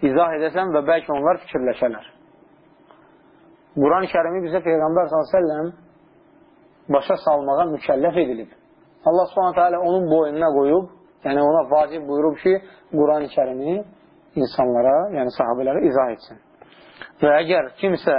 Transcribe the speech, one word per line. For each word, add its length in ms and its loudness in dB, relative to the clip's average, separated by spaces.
izah 300 2
edəsən 380 -2
və 160 0
bəlkə 240 0
onlar 260 0
fikirləşərlər. 680 -4
Quran-ı 300 2
Kərimi 400 -2
bizə 160 -4
Peyğəmbər 440 0
sallallahu 220 -2
əleyhi 60 -2
və 40 2
səlləm 300 -2
başa 280 0
salmağa 480 0
mükəlləf 520 -2
edilib. 340 -2
Allah 220 2
Subhanahu 280 -2
taala 260 2
onun 300 0
boynuna 360 0
qoyub, 400 2
yəni 160 0
ona 300 4
vacib 380 0
buyurub 280 0
ki, 160 0
Quran-ı 460 0
Kərimi 400 -2
insanlara, 600 2
yəni 200 -4
sahabələrə 520 -2
izah 300 2
etsin. 260 -18
Və 160 4
əgər 420 0
kimsə 440 0